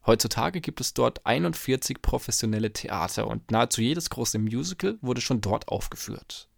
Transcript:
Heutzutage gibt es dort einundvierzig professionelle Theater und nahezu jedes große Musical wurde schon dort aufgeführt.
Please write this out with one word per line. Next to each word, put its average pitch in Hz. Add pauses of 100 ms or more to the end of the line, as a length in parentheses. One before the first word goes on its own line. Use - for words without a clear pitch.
Heutzutage 143
gibt -
es -
dort -
einundvierzig 135
professionelle 110
Theater 104
und 110
nahezu 117
jedes 156
große 113
Musical 170
wurde 123
schon 120
dort 104
aufgeführt. - (100)